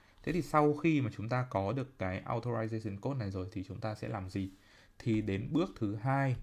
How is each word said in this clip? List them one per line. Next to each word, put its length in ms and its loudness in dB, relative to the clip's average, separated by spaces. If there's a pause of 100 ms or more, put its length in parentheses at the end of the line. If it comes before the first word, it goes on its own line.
(220)
Thế 100 0
thì 100 2
sau 320 6
khi 260 4
mà 160 2
chúng 120 -6
ta 220 0
có 220 2
được 260 -4
cái 240 -2
authorization 800 -2
code 180 -2
này 120 -2
rồi 220 -4
thì 160 -4
chúng 120 -10
ta 140 -4
sẽ 140 -6
làm 220 -4
gì? 200 -2 (480)
Thì 220 2
đến 320 0
bước 240 2
thứ 200 0
hai, 460 2